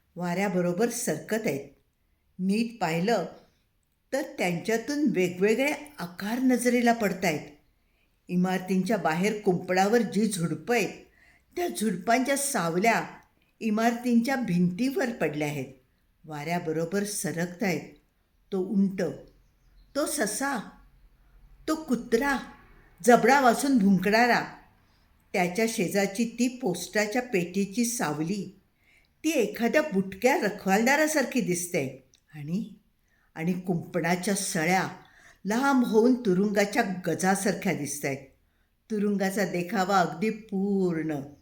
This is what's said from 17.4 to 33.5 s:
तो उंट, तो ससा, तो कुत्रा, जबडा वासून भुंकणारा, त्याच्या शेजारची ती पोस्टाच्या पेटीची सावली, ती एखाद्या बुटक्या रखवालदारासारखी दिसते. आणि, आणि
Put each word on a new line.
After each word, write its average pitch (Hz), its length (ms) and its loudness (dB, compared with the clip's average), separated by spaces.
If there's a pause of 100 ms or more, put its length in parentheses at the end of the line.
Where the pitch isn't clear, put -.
तो 190 80 -2
उंट, 196 420 0 (960)
तो 294 100 0
ससा, 277 640 -4 (1000)
तो 311 80 0
कुत्रा, 262 600 0 (680)
जबडा 285 380 6
वासून 262 360 4
भुंकणारा, 202 680 4 (880)
त्याच्या 180 360 0
शेजारची 196 560 0 (140)
ती 247 80 2 (140)
पोस्टाच्या 208 600 -2
पेटीची 196 640 -2
सावली, 170 720 -4 (640)
ती 311 60 0
एखाद्या 233 520 2
बुटक्या 220 560 0
रखवालदारासारखी 262 1040 2
दिसते. 170 680 -2 (240)
आणि, 156 400 -6 (640)
आणि 165 180 -2